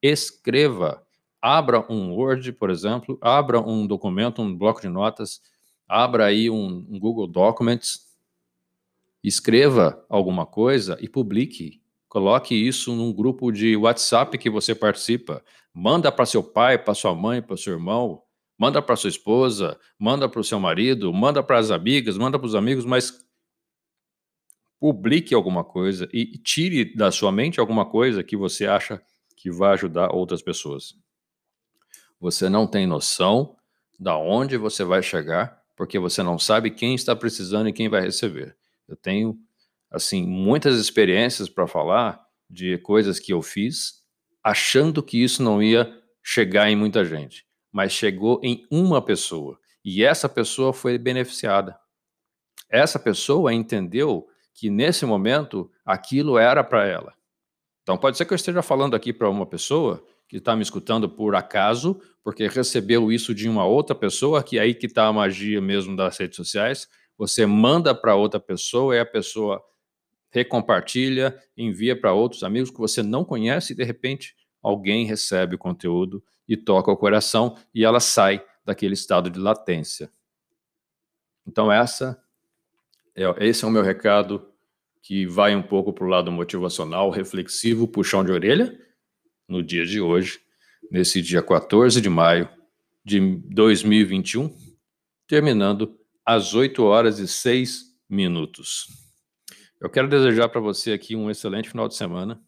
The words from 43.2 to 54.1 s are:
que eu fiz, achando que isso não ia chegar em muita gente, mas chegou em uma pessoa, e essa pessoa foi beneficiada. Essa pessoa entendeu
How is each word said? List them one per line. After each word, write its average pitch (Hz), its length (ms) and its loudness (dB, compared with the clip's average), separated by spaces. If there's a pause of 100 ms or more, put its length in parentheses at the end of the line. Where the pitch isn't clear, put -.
que - 100 -8
eu 87 100 -2
fiz, - 640 -8 (400)
achando 151 580 2
que 117 220 0
isso 127 180 0
não 107 220 2
ia 113 340 2 (240)
chegar 104 480 2
em 107 60 2
muita 104 300 0
gente, 76 420 -12 (240)
mas 98 220 -2
chegou 107 500 0
em 123 260 -4
uma 160 320 2
pessoa, 78 560 -6 (280)
e 95 180 0
essa 147 240 2
pessoa 131 460 -2
foi 123 240 -4
beneficiada. 120 840 -2 (880)
Essa 135 300 2
pessoa 135 540 0
entendeu 110 760 -2 (260)